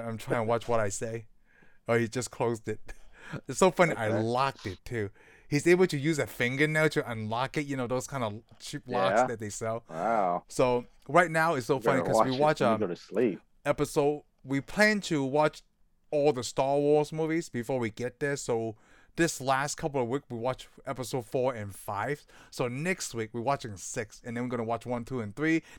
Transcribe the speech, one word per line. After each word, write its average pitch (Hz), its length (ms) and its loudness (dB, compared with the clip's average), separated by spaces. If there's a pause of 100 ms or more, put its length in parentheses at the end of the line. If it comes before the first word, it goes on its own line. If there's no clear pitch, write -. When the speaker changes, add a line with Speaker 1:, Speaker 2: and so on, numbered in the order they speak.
Speaker 1:
I'm 113 100 -6
trying 131 220 -4
to 113 60 0
watch 117 240 0
what 117 100 4
I 107 100 2
say. 113 360 -6 (640)
Oh, 117 60 4
he 117 120 2
just 123 240 -6
closed 117 380 -2
it. 107 180 -6
<laughs> - 60 -12 (540)
It's 131 120 -8
so 190 120 8
funny. 165 240 4
I 110 140 0
Speaker 2:
Okay. 107 100 2
Speaker 1:
locked 123 460 0
it 92 200 -8
too. 107 240 -4 (400)
He's 147 160 0
able 180 220 8
to 151 100 -4
use 147 220 0
a 117 80 0
fingernail 151 600 2
to 139 200 0
unlock 113 480 -4
it. 147 80 -2
You 143 120 -4
know, 123 100 -2
those 127 180 -2
kind 135 180 -6
of 104 100 -2 (260)
cheap - 260 -10
locks 123 360 2
Speaker 2:
Yeah. 127 60 2
Speaker 1:
that 117 120 -6
they 107 100 -8
sell. 113 400 -6
Speaker 2:
Wow. 90 600 0
Speaker 1:
So 123 360 2 (220)
right 165 240 4
now 160 240 2
it's 123 100 -4
so 143 120 2
Speaker 2:
You 120 40 -8
Speaker 1:
funny 135 200 4
Speaker 2:
better 92 120 2
Speaker 1:
'cause 110 120 8
we 131 60 0
Speaker 2:
watch 127 60 0
it 139 40 0
Speaker 1:
watch, 151 200 4
Speaker 2:
when 127 80 4
you 110 60 4
Speaker 1:
um, 107 60 0
Speaker 2:
go 98 60 2
to 87 80 -6
sleep. 101 440 0 (260)
Speaker 1:
episode. 147 580 0 (200)
We 135 180 -2
plan 208 400 2
to 143 220 0
watch 151 400 0 (480)
all 147 220 4
the 120 100 -4
Star 143 340 0
Wars 147 360 4
movies 160 360 -2
before 123 300 -4
we 113 100 0
get 123 300 -8
there. 143 160 -2
So 113 400 -2 (400)
this 165 260 0
last 135 340 0
couple 143 260 -2
of 117 80 0
weeks, 143 200 -4
we 120 80 -8
watched 123 300 -4 (180)
episode 131 400 -6
four 127 300 0
and 104 200 -10
five. 110 500 -6 (260)
So 127 160 -2
next 151 480 -6
week, 110 180 -6
we're 117 80 -6
watching 127 360 -4
six, - 460 -10
and 120 140 -8
then 123 60 -4
we're 123 60 -4
gonna 120 160 -2
watch 113 200 -4
one, 120 200 -4
two, 131 160 -6
and 104 140 -8
three, 156 280 0 (160)